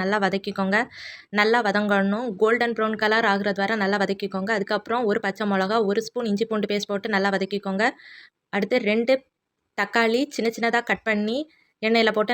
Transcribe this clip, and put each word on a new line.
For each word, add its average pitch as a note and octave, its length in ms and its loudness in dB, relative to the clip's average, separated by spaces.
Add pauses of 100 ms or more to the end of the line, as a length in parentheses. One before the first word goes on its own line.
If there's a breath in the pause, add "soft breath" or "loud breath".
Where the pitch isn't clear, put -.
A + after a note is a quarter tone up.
நல்லா G3+ 240 0
வதக்கிக்கோங்க. G3 540 0 (600 loud breath)
நல்லா A3 280 4
வதங்கணும். G3+ 600 2 (140)
கோல்டன் A#3 360 2
ப்ரவுன் A3 260 0
கலர் A3 300 4
ஆகுறது G3+ 300 -2
வரை A3 200 0
நல்லா G3 200 0
வதக்கிக்கோங்க. G3 540 -4
அதுக்கப்புறம் G#3+ 540 -2
ஒரு A3 140 0
பச்சை G3+ 280 -2
மிளகா, F#3+ 260 2 (120)
ஒரு G#3+ 160 0
ஸ்பூன் A#3+ 240 -4
இஞ்சி G#3 200 0
பூண்டு G#3 220 -2
பேஸ்ட் G#3 200 -4
போட்டு G3+ 220 -2
நல்லா G3 220 2
வதக்கிக்கோங்க. G3 480 -2 (680 loud breath)
அடுத்து G3+ 240 0 (140)
ரெண்டு A#3+ 240 2 (640)
தக்காளி A3+ 440 0 (140)
சின்ன A3 200 -2
சின்னதா A3+ 240 0 (120)
கட் G3 180 -4
பண்ணி G#3+ 300 0 (420 soft breath)
எண்ணெயில A3 340 4
போட்டு G#3+ 180 2